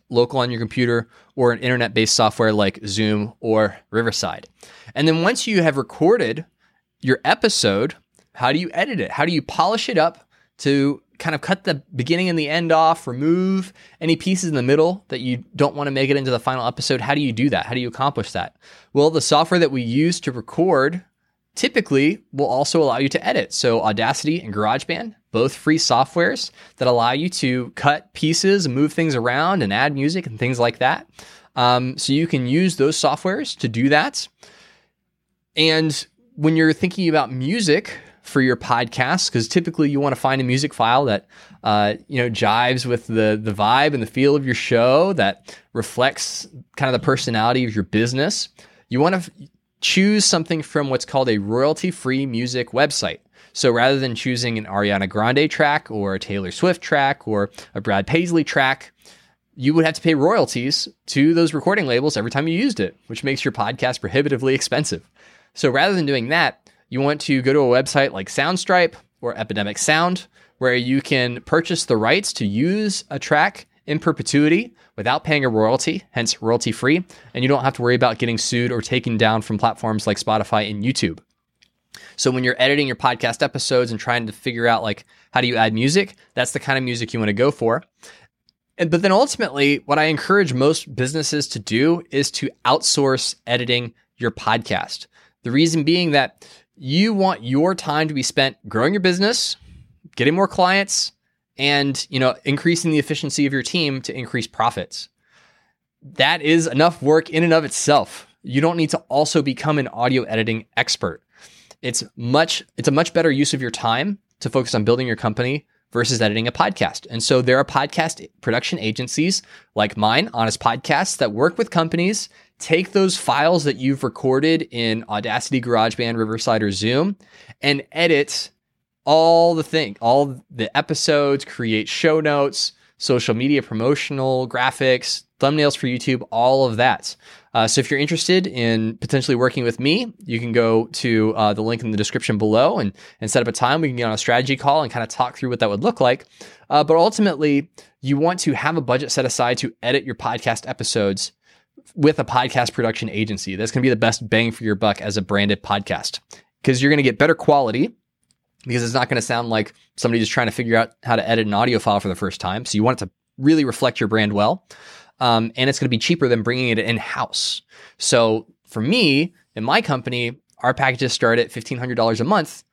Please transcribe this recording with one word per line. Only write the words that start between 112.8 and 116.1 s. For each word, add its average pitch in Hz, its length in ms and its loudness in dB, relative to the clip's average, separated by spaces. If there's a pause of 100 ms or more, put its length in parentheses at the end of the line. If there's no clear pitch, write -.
a - 20 2
much 160 220 0
better 165 180 2
use 135 220 0
of 135 80 -4
your 120 100 -6
time 131 480 -2 (220)
to - 80 -4
focus 127 260 -2
on 110 80 0
building 120 240 2
your 117 80 -2
company 123 500 -4 (280)
versus 117 280 0